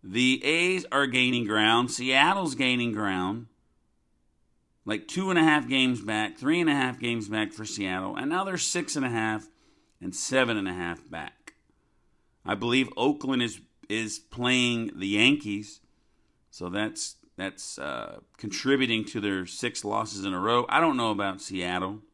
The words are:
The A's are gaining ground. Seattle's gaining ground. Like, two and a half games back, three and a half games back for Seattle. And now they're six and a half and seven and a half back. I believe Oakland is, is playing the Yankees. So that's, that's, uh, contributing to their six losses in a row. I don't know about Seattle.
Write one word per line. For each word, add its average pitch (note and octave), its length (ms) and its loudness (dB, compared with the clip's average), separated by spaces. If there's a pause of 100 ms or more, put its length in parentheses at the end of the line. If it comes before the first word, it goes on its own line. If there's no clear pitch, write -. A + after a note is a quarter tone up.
The B2+ 400 2
A's F3 480 2
are C#3 160 4
gaining B2 380 2
ground. A2 440 4
Seattle's C#3 640 2
gaining B2 360 0
ground. G#2 560 -2 (1400)
Like, G#2+ 220 -6
two F#3+ 240 -2
and F3 80 4
a D#3+ 40 6
half D3+ 240 6
games B2+ 320 2
back, G#2+ 380 -2
three D#3+ 240 2
and E3 80 4
a C#3+ 60 4
half B2+ 240 0
games A#2 280 -4
back G#2+ 240 -2
for A2 140 -10
Seattle. F#2+ 500 -4
And C3+ 140 -6
now F3+ 140 -2
they're F#3+ 140 -4
six - 380 -2
and C#3+ 80 0
a B2+ 60 -2
half A2 380 -2 (520)
and F2+ 160 -8
seven B2 420 2
and F#2+ 100 -2
a F2+ 60 -6
half E2+ 360 -8
back. - 440 -14 (920)
I F#2+ 80 -2
believe A#2+ 420 2
Oakland C3 460 0
is, A#2 180 -4 (300)
is G#2+ 300 -4
playing A#2+ 760 0
the G2 120 -4
Yankees. G#2 720 2 (720)
So - 180 -8
that's, G#2+ 460 -6 (200)
that's, - 440 -10
uh, B1 400 -8 (180)
contributing A#2 680 2
to - 140 -6
their F#2+ 280 -2
six - 360 -6
losses G#2 400 -4
in G2 120 -2
a F2+ 40 -2
row. A#2 300 2
I C#3 120 4
don't D#3 160 2
know A#2 120 0
about G2 320 -4
Seattle. F#2 600 -4 (120)